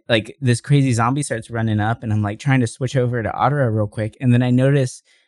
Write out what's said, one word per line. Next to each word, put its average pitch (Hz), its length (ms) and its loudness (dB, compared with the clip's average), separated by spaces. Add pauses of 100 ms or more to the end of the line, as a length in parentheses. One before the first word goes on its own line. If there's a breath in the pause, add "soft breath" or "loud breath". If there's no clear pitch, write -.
like, 110 320 0
this 120 220 0
crazy 135 300 2
zombie 120 300 0
starts 117 280 -8
running 113 300 -2
up, 113 220 -2
and 110 100 -4
I'm, 104 100 0
like, 104 160 -4
trying 135 220 2
to 117 60 2
switch 135 300 -6
over 123 260 0
to 104 60 -4
Adara 127 460 0
real 107 120 0
quick, 107 340 -8
and 127 120 2
then 123 100 4
I 123 80 0
notice 131 520 0 (260 soft breath)